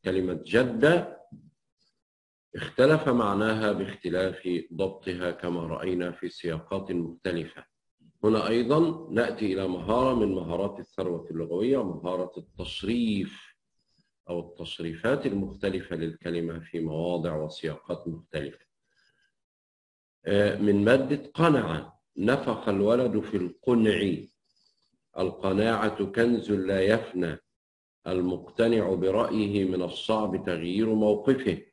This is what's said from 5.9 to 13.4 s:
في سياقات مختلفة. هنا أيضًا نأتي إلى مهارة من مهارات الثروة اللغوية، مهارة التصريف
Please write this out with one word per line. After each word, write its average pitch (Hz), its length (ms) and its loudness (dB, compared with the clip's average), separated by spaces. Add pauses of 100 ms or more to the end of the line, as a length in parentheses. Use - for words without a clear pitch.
في 85 180 -10
سياقات 87 600 -6
مختلفة. 85 760 -6 (580)
هنا 107 240 4
أيضًا 123 640 2
نأتي 104 420 0
إلى 95 140 -2
مهارة 110 480 2
من 104 200 2
مهارات 90 440 -4
الثروة 87 520 -6
اللغوية، 92 520 0
مهارة 90 540 -4
التصريف 98 1120 -4 (800)